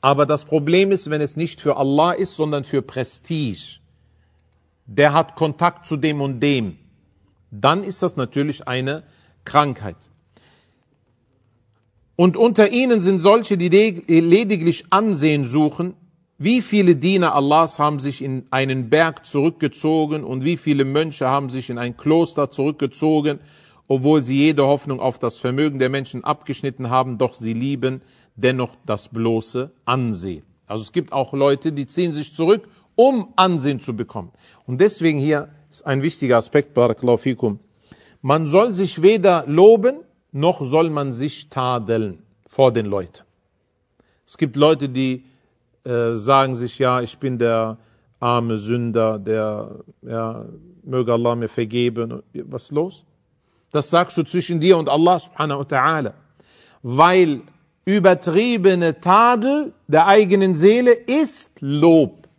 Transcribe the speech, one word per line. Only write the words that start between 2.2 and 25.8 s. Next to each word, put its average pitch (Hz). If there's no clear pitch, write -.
sondern 151
für 139
Prestige. -
Der 143
hat 156
Kontakt 165
zu 156
dem 147
und 139
dem. 123
Dann 143
ist 190
das 180
natürlich 139
eine 131
Krankheit. 123
Und 175
unter 220
ihnen 240
sind 185
solche, 202
die 175
leg-, 196
lediglich 170
Ansehen 156
suchen. 151
Wie 226
viele 190
Diener 175
Allahs 147
haben 151
sich 135
in 131
einen 131
Berg 160
zurückgezogen 151
und 131
wie 165
viele 139
Mönche 143
haben 139
sich 123
in 120
ein 120
Kloster 151
zurückgezogen, 147
obwohl 139
sie 127
jede 143
Hoffnung 139
auf 127
das 117
Vermögen 139
der 127